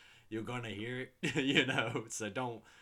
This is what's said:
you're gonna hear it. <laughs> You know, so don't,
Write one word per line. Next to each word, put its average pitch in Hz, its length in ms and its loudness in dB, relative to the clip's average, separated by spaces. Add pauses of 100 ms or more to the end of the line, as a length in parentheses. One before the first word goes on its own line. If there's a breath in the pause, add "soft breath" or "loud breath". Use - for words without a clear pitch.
(320 soft breath)
you're 113 120 -2
gonna 120 280 -4
hear 120 400 -6 (120)
it. 127 140 0
<laughs> - 0 -
You 139 300 6
know, 120 420 0
so 107 200 -4
don't, 117 340 -4 (200 soft breath)